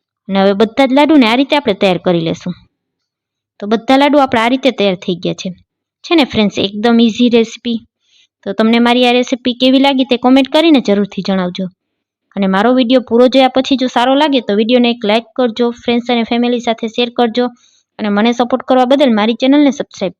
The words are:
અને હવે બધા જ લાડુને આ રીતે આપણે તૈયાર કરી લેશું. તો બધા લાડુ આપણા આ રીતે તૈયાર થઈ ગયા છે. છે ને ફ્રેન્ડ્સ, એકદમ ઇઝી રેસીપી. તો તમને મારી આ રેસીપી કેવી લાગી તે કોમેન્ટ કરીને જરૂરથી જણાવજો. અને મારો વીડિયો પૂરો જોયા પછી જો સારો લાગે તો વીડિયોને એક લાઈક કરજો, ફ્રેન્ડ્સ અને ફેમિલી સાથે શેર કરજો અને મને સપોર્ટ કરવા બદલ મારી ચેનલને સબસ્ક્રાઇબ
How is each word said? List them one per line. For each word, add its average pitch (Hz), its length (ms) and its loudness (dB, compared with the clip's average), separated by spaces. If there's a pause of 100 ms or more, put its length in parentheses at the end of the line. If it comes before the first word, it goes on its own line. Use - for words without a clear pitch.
(280)
અને 196 120 0
હવે 196 120 4
બધા 226 340 0
જ 247 60 -2
લાડુને 285 340 4
આ 214 80 0
રીતે 277 220 0
આપણે 233 180 -2
તૈયાર 190 240 0
કરી 175 220 0
લેશું. 165 340 -8 (1040)
તો 202 60 -10
બધા 226 300 0
લાડુ 285 220 2
આપણા 254 260 0
આ 233 40 0
રીતે 262 220 0
તૈયાર 202 240 -2
થઈ 185 200 -6
ગયા 170 200 -6
છે. - 160 -10 (540)
છે 349 100 -2
ને 311 100 2
ફ્રેન્ડ્સ, 208 340 -2
એકદમ 208 420 0
ઇઝી 240 280 2
રેસીપી. 226 500 -2 (680)
તો 196 60 -8
તમને 226 260 0
મારી 240 280 2
આ 240 60 2
રેસીપી 247 400 -2
કેવી 262 260 2
લાગી 269 260 0
તે 254 120 0
કોમેન્ટ 262 320 2
કરીને 311 320 2
જરૂરથી 202 420 -2
જણાવજો. 185 440 -6 (720)
અને 196 100 -2
મારો 202 280 2
વીડિયો 254 260 2
પૂરો 240 280 2
જોયા 262 200 2
પછી 262 280 -2
જો 254 100 -4
સારો 247 280 0
લાગે 285 260 0
તો 208 140 -4
વીડિયોને 240 360 0
એક 240 140 -6
લાઈક 220 200 -2 (120)
કરજો, 240 340 -2
ફ્રેન્ડ્સ 240 400 -4
અને 233 120 0
ફેમિલી 240 380 -2
સાથે 233 260 -4
શેર 240 240 -6
કરજો 240 360 -2 (520)
અને 214 100 -6
મને 208 240 0
સપોર્ટ 247 300 -2
કરવા 254 220 0
બદલ 262 300 2
મારી 220 200 0
ચેનલને 277 360 2
સબસ્ક્રાઇબ - 500 -8